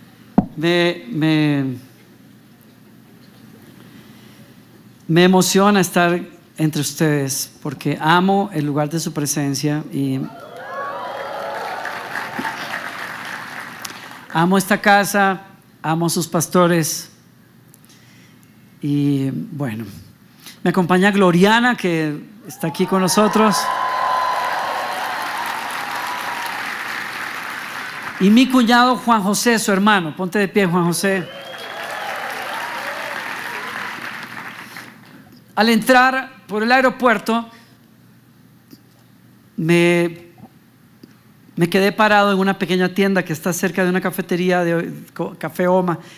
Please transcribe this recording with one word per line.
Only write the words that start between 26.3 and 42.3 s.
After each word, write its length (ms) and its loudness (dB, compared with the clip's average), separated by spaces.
y 100 6
mi 180 6
cuñado 480 4
Juan 260 2
José, 360 2
su 140 0
hermano. 440 2
Ponte 220 -4
de 100 0
pie, 180 2
Juan 180 2
José. 440 0
Al 140 2
entrar 640 4
por 160 -2
el 80 2
aeropuerto, 800 2
me, 720 2
me 120 2
quedé 240 2
parado 400 4